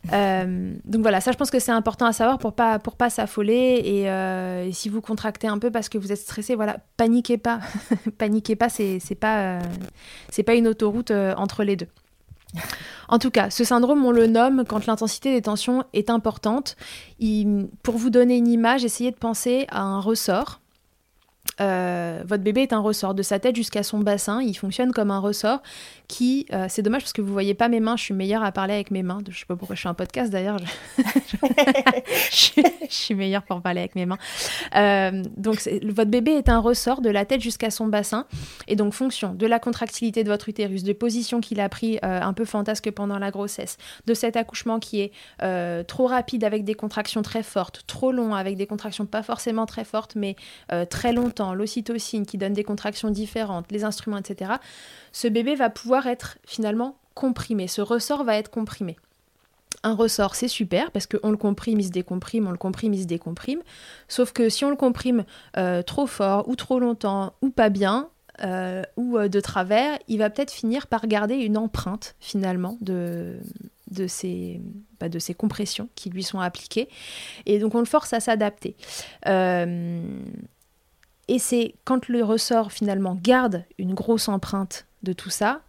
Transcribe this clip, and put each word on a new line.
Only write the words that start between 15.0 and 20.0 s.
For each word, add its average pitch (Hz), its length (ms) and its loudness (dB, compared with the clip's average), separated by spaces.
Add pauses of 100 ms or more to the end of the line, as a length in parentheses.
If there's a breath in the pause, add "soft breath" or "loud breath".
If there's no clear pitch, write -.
des 240 80 4
tensions 247 520 0
est 208 160 2
importante. 226 680 0 (440 loud breath)
Il, 208 480 2 (140)
pour 233 160 0
vous 233 120 2
donner 247 280 8
une 240 100 6
image, 233 380 4
essayez 240 260 0
de 247 40 -8
penser 247 540 0
à - 120 -4
un 196 180 -2
ressort. 208 600 0 (1000)